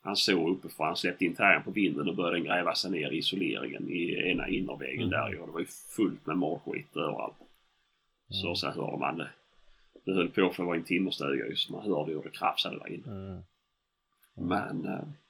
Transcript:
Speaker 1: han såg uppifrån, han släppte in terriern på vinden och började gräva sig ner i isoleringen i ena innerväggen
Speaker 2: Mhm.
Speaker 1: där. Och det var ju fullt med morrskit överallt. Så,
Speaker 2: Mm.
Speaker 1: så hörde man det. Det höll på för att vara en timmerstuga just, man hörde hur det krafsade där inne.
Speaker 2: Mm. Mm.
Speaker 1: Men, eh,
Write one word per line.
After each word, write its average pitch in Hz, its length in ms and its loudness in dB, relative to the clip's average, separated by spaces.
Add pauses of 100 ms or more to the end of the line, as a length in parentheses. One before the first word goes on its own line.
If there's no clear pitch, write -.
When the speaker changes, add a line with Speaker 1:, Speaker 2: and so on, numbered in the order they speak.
Speaker 1:
han 101 160 -2
såg 87 340 4
uppifrån, 82 360 -2
han 85 100 0
släppte - 280 0
in 82 100 2
terriern 90 280 6
på - 80 -6
vinden 82 380 2
och 82 80 0
började 87 240 2
gräva 82 340 2
sig - 160 -2
ner 76 200 0
i 78 80 0
isoleringen 78 720 -2
i 85 400 0
ena - 180 0
innerväggen 69 540 -2
Speaker 2:
Mhm. 90 80 2
Speaker 1:
där. 71 300 0
Och 85 60 -10
det 80 60 -12
var 82 80 -4
ju 87 60 -2
fullt - 600 -2
med 78 100 0
morrskit - 600 -2
överallt. - 400 -2 (920)
Så, - 180 -4
Speaker 2:
Mm. 170 100 0
Speaker 1:
så - 140 -2
hörde - 280 -4
man - 200 0
det. - 120 -6 (760)
Det 95 100 0
höll 87 140 4
på 92 220 6
för 92 120 -4
att 87 40 2
vara 87 100 2
en 82 80 -2
timmerstuga 71 600 0
just, - 240 -2
man - 120 -8
hörde 80 300 0
hur 76 100 -4
det - 80 -10
krafsade - 480 -2
där - 140 -12
inne. - 140 -10
Speaker 2:
Mm. 95 360 -8 (920)
Mm. 85 120 -2
Speaker 1:
Men, - 360 -2
eh, - 200 -4 (240)